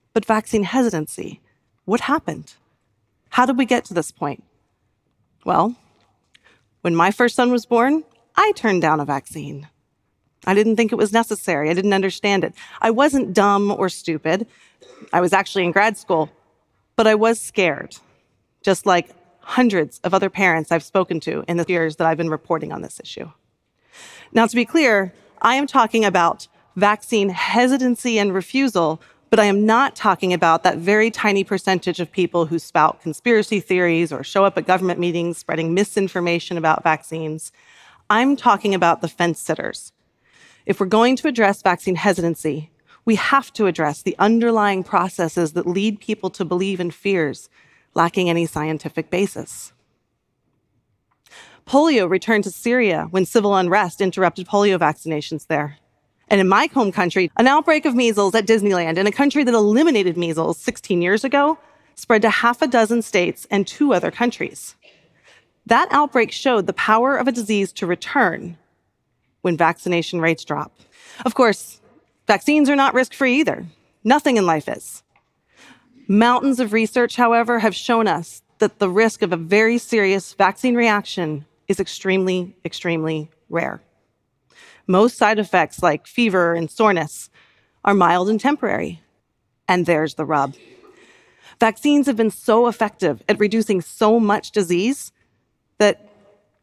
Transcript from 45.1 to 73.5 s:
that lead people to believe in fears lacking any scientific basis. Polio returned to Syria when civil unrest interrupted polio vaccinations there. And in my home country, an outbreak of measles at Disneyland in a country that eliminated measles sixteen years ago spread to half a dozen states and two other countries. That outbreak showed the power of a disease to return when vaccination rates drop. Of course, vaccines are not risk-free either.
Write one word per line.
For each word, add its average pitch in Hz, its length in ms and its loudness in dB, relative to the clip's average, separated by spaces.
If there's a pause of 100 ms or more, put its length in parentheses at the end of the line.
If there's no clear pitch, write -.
that 170 140 -4
lead 202 320 -2
people 208 320 -6
to - 120 -8
believe 180 360 -4
in 175 100 -4
fears 165 600 -4 (440)
lacking 175 380 0
any 170 160 0
scientific 156 640 -6
basis. - 600 -6 (1900)
Polio 269 420 4
returned 202 360 0
to - 40 -6
Syria 202 640 0
when 185 140 0
civil 202 300 2
unrest 185 460 0
interrupted 185 460 -2
polio 202 320 2
vaccinations 156 640 -4
there. 147 320 -4 (520)
And 196 120 4
in 185 60 2
my 214 260 2
home 220 180 0
country, 180 460 -2
an 233 80 4
outbreak 302 400 2
of 277 80 2
measles 208 400 2
at 220 140 0
Disneyland 190 500 2
in 196 80 2
a 208 60 2
country 285 320 0
that 240 100 2
eliminated 214 640 4
measles 165 400 -2
sixteen - 420 -4
years 185 240 0
ago 285 360 0 (340)
spread 220 300 0
to 226 80 4
half 233 320 0
a 311 40 0
dozen 233 360 2
states - 480 -2
and 202 160 0
two - 260 0
other 175 160 0
countries. - 680 -6 (920)
That 285 240 2
outbreak 269 400 0
showed 233 340 -2
the 196 80 -6
power 240 440 0
of 247 100 -2
a 269 40 0
disease 214 420 -2
to - 120 -8
return 175 720 -4 (840)
when 175 120 0
vaccination 170 640 -2
rates 165 240 -2
drop. 147 320 -8 (480)
Of 254 120 -2
course, - 440 0 (460)
vaccines 294 420 2
are 285 80 2
not 269 200 2
risk-free 254 400 0
either. 214 320 -2 (360)